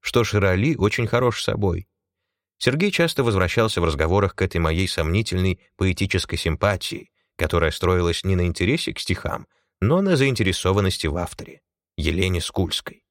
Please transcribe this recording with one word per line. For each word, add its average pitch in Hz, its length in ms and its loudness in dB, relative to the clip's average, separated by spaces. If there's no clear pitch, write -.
"что - 220 0
Широли 104 520 2
очень 107 320 0
хорош 120 340 0
собой". 95 460 -2
Сергей 170 340 2
часто 165 320 0
возвращался 104 580 2
в 85 40 2
разговорах 85 500 2
к - 60 -4
этой 92 180 0
моей 82 280 0
сомнительной 92 720 0
поэтической 95 640 -2
симпатии, - 760 -2
которая 82 360 0
строилась 87 520 0
не 95 120 0
на 87 100 2
интересе 90 480 -2
к - 60 -12
стихам, - 480 -6
но 147 200 2
на 190 140 2
заинтересованности 98 920 0
в 76 100 -2
авторе, - 440 -8
Елене 87 440 0
Скульской. - 680 -6